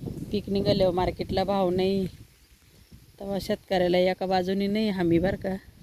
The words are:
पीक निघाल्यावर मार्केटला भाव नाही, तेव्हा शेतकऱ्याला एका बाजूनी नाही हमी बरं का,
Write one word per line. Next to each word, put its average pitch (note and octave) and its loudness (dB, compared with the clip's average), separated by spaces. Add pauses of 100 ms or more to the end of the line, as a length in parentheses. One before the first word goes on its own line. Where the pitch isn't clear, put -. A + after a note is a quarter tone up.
(320)
पीक G3+ -4
निघाल्यावर G3 2
मार्केटला F3+ -2
भाव F#3+ 0
नाही, F#3+ 0 (1120)
तेव्हा G3 -4
शेतकऱ्याला F#3 2
एका F#3 2
बाजूनी F#3+ 0
नाही G#3+ 0
हमी E3+ 2
बरं G3 0
का, F#3+ -4 (260)